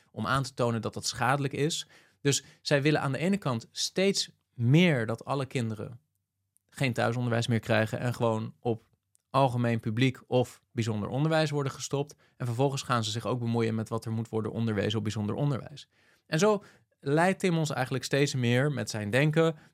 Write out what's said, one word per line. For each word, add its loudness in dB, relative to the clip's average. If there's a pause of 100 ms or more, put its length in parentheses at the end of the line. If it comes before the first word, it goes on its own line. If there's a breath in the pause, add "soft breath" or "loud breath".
(100 soft breath)
om -8
aan 0
te -10
tonen -2
dat -6
dat -8
schadelijk -2
is. -4 (340 soft breath)
Dus 0 (160 loud breath)
zij 2
willen 4
aan -2
de -4
ene 0
kant -4
steeds -2 (240)
meer 4
dat -4
alle -2
kinderen -6 (680)
geen -2
thuisonderwijs 0
meer 2
krijgen 0
en -2
gewoon -2
op -2 (480)
algemeen 0
publiek 0
of 0 (100)
bijzonder -2
onderwijs 0
worden -2
gestopt. -6 (220 soft breath)
En -6
vervolgens 0
gaan 0
ze -4
zich -4
ook 0
bemoeien 0
met -4
wat -4
er -6
moet -4
worden -4
onderwezen 0
op -4
bijzonder -4
onderwijs. -4 (380 soft breath)
En -2
zo 2 (360 loud breath)
leidt 2
Tim 2
ons 0
eigenlijk -2
steeds 2
meer 2
met -4
zijn -4
denken 4 (180 loud breath)